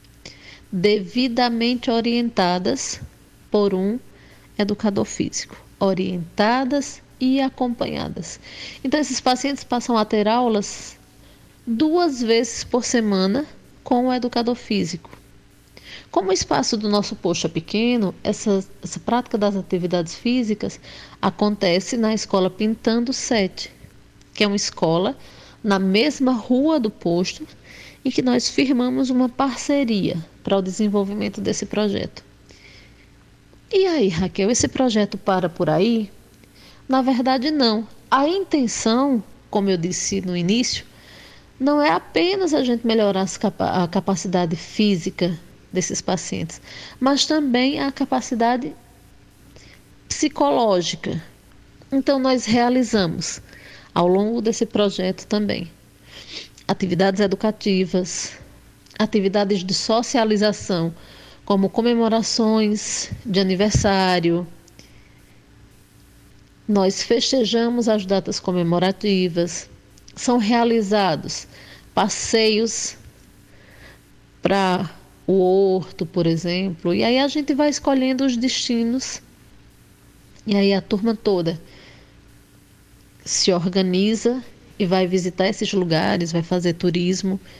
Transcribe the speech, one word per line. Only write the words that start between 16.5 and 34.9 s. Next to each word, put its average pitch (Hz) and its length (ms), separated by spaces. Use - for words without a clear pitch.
do 208 100
nosso 208 280
posto - 320
é - 20
pequeno, 208 760
essa, 196 400
essa - 180
prática 240 380
das 202 180
atividades 180 600
físicas 214 640
acontece 196 760
na 220 160
Escola 196 360
Pintando 226 640
Sete, - 600
que - 100
é 208 40
uma 202 80
escola 185 640
na 202 140
mesma 226 540
rua 262 480
do 214 100
posto, 180 560
em 269 60
que - 120
nós 247 280
firmamos 254 600
uma 254 200
parceria 247 880
para 196 140
o 196 40
desenvolvimento 202 800
desse 196 260
projeto. 208 580
E 392 140
aí, 311 220
Raquel, 185 420
esse 254 180
projeto 214 500